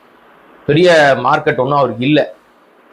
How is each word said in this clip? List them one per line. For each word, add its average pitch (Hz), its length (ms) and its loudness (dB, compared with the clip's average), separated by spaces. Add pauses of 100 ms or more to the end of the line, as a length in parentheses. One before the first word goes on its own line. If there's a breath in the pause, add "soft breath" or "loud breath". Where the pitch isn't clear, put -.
(680)
பெரிய 160 220 2 (300)
மார்க்கெட் 143 460 -2
ஒண்ணும் 139 140 -2
அவருக்கு 120 280 -2
இல்ல. 147 140 2 (720)